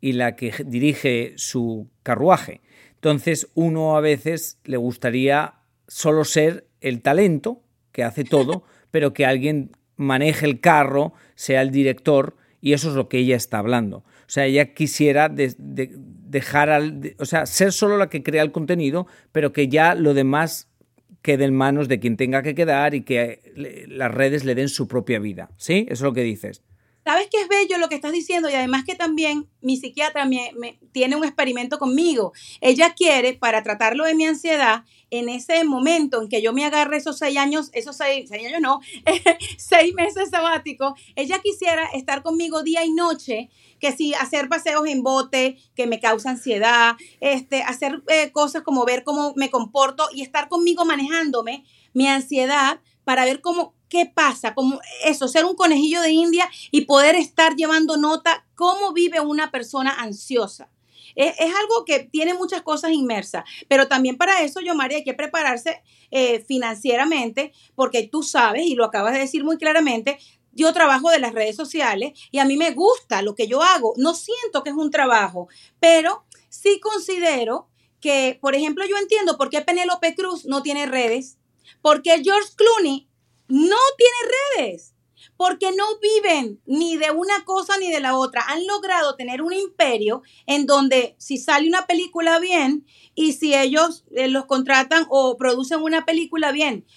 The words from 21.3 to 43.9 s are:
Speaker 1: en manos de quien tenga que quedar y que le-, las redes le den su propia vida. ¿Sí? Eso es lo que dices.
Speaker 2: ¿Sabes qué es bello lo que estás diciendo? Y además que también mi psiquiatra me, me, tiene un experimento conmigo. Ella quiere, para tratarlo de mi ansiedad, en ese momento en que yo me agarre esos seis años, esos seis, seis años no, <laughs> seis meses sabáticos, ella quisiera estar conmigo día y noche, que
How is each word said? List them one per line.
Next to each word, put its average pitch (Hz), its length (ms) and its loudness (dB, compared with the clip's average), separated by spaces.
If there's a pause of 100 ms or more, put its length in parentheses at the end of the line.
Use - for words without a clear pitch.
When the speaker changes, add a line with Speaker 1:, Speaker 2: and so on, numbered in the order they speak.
Speaker 1:
en 135 100 2
manos 135 360 0
de 123 100 0
quien 113 160 -2
tenga 131 280 0
que 143 120 -6
quedar 147 400 2
y 131 60 -4
que 120 540 -4
le-, 139 320 -16
las 131 240 -4
redes 135 340 0
le 127 100 0
den 139 140 -2
su 139 180 -4
propia 120 320 -2
vida. 95 380 -10
¿Sí? 180 220 0 (100)
Eso - 40 -8
es 123 80 -8
lo 139 120 0
que 123 100 0
dices. 101 400 -8 (420)
Speaker 2:
¿Sabes 349 260 0
qué 427 100 0
es 370 60 -6
bello 381 320 0
lo 330 100 0
que 311 60 -8
estás 294 160 -8
diciendo? 339 380 -4
Y 277 40 -2
además 262 320 -2
que 370 80 -8
también 311 560 -4 (120)
mi 262 160 -2
psiquiatra 285 480 -4
me, 254 320 -4
me, 240 220 -14 (120)
tiene 262 240 0
un 302 80 -2
experimento 262 560 -4
conmigo. 269 540 0 (280)
Ella 294 320 6
quiere, 262 400 4
para 220 300 0
tratarlo 220 420 0
de 320 80 2
mi 320 120 2
ansiedad, 285 580 2 (260)
en 240 180 -6
ese 254 360 0
momento 277 580 0
en 214 80 -8
que 214 120 -2
yo 226 120 0
me 277 120 0
agarre 294 320 0
esos 294 200 -8
seis 277 200 -2
años, 285 360 -2
esos 240 240 -8
seis, 277 320 -4
seis 214 160 -12
años 311 160 -4
no, 277 180 0 (260)
<laughs> 339 520 0
seis 349 380 4
meses 381 340 -2
sabáticos, 311 640 -4 (220)
ella 294 240 -4
quisiera 359 460 -2 (100)
estar 277 260 -6
conmigo 320 400 -4
día 330 240 -2
y 330 60 -2
noche, 311 580 -4 (300)
que 285 140 -2